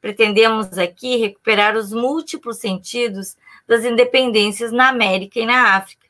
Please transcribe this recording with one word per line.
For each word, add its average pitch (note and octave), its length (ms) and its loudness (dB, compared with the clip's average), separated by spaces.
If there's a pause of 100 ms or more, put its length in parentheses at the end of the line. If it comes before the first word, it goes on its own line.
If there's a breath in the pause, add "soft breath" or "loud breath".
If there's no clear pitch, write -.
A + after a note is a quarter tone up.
Pretendemos G#3+ 760 0
aqui G#3+ 380 -4
recuperar G#3+ 600 0
os G#3 160 -6
múltiplos B3 680 -4
sentidos G3 760 -6 (320 soft breath)
das A3+ 180 2
independências A#3 880 2
na B3 180 4
América G3+ 520 -2
e A3+ 60 -2
na A#3 300 2
África. - 340 -8